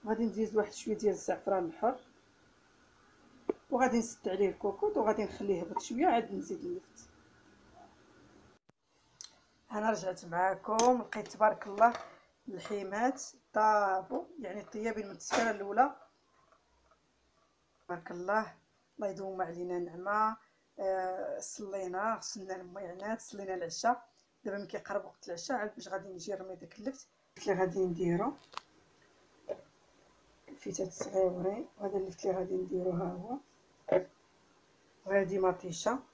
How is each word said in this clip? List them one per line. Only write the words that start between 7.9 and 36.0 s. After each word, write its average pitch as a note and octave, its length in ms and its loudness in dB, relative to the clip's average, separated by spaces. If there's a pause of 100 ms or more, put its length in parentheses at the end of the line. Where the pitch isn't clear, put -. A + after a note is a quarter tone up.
انا G#3+ 200 2
رجعت F3+ 340 -2
معاكم، F#3+ 720 4
لقيت G#3+ 300 -6
تبارك - 400 2
الله G#3+ 260 6 (540)
الحيمات G3+ 760 -2 (300)
طابو، G#3+ 720 4 (140)
يعني، G3+ 240 -8
طيابين G#3+ 420 -4
من G3 60 -12
التسكره - 400 0
الاولى. G#3 440 2 (1900)
تبارك E3+ 240 -8
الله، G3 420 -2 (420)
الله G#3 120 -4
يدوم F#3+ 340 -6
علينا F3+ 380 -4
نعمه. G3 580 0 (420)
آه، F#3+ 600 -2
صلينا، G3 760 -4
غسلنا F#3+ 400 -8
الميعنات، F#3+ 680 -8
صلينا G3 320 -8
العشاء. F3+ 560 -2 (340)
دابا G3+ 140 -4
ملي G3 100 -8
كيقرب F#3+ 380 -6
وقت - 220 -18
العشاء، F3+ 300 -2
عاد G#3 180 -2
باش - 120 -12
غادي F#3+ 220 -4
نجي F#3 240 -6
نرمي F#3 220 -8
داك F3 240 -18
اللفت A#3+ 280 -6 (300)
اللي F#3 220 2
غادي F#3+ 200 4
نديرو، F3+ 540 2 (2250)
الفتات F#3+ 440 -8
صغيورين. F#3+ 760 0 (120)
وهذا G3 180 -2
اللفت F#3+ 280 -4
اللي F#3+ 120 2
غادي F#3 160 -2
نديرو F#3 380 -2
ها F3 120 0
هو، F3+ 340 -6 (1700)
وهذه F#3+ 340 2
مطيشه F#3 600 0 (140)